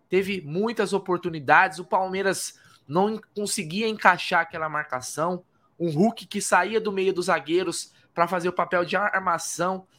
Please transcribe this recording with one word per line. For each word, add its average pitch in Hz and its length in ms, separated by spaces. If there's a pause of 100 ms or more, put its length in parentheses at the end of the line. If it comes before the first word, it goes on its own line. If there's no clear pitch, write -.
teve 190 340
muitas 196 520
oportunidades, 170 840
o 180 80
Palmeiras 190 720 (280)
não 185 220
en-, 220 120 (140)
conseguia 202 520
encaixar 185 540
aquela 160 280
marcação, 151 720 (360)
um 165 120
Hulk 190 340
que 202 160
saía 202 380
do 208 120
meio 190 220
dos 170 120
zagueiros 165 680 (200)
pra 170 140
fazer 180 220
o 175 40
papel 175 320
de 185 100
armação 185 920 (140)